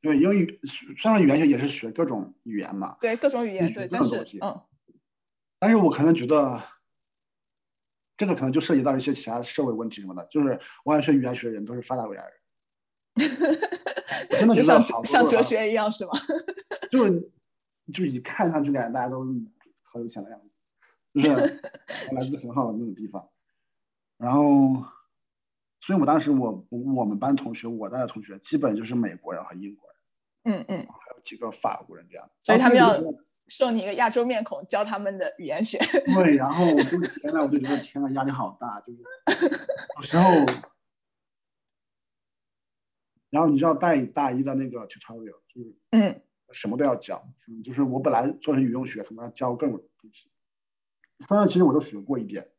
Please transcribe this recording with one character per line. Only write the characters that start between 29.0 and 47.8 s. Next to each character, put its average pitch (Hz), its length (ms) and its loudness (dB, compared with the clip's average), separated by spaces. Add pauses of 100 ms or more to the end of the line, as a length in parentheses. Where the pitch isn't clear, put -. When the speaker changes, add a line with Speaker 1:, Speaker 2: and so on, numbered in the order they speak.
Speaker 1:
国 90 160 -12
人 85 100 -10
和 - 120 -18
英 98 200 -14
国 - 140 -20
人。 - 80 -20 (580)
Speaker 2:
嗯， 165 140 -10
嗯。 - 180 -8
Speaker 1:
还 - 300 -20
有 - 80 -20
几 - 100 -18
个 113 160 -10
法 - 340 -8
国 85 120 -20
人 - 120 -20
这 90 60 -20
样。 - 240 -20
Speaker 2:
所 220 160 4
以 - 20 8
他 254 120 6
们 247 80 6
要 233 160 8
Speaker 1:
然 - 20 4
后 - 60 -2
所 - 20 -4
以 165 40 -6
我 - 40 -8
就 - 60 -12
觉 - 60 -20
得 - 40 -20 (220)
Speaker 2:
受 254 220 -2
你 226 80 0
一 185 60 -6
个 202 100 -6
亚 233 140 2
洲 233 140 0
面 240 200 -2
孔 190 240 -10
教 208 180 -2
他 208 140 -8
们 196 180 -6
的 165 220 -6
语 - 40 -14
言 156 200 -4
学。 - 160 -4 (340)
Speaker 1:
对， 165 240 6
然 131 100 0
后 160 180 0
我 160 100 4
就， 143 260 2
天 - 320 -6
呐， 160 80 -2
我 139 60 0
就 147 100 0
觉 131 100 -2
得， 143 140 0
天 - 220 -12
呐， 135 80 -4
压 135 120 -2
力 135 60 -2
好 127 320 -6
大， 107 200 -10
就 123 120 -20
是 120 60 -20 (1000)
有 139 60 -14
时 - 140 -4
候， 175 280 8
Speaker 2:
<laughs> - 240 -2 (2500)
Speaker 1:
然 151 100 0
后 165 80 4
你 139 80 4
知 151 80 2
道 165 80 4
带 151 320 2
大 143 260 -4
一 131 120 -2
的 135 100 -4
那 131 160 -4
个 117 180 -12
tutorial， 113 600 -18
就 123 160 -18
是 113 120 -20 (160)
Speaker 2:
嗯。 208 300 2 (300)
Speaker 1:
什 - 180 -10
么 117 80 -6
都 143 80 0
要 127 100 2
教。 - 320 -12 (200)
嗯， 113 160 -16
就 123 100 -14
是 135 80 -2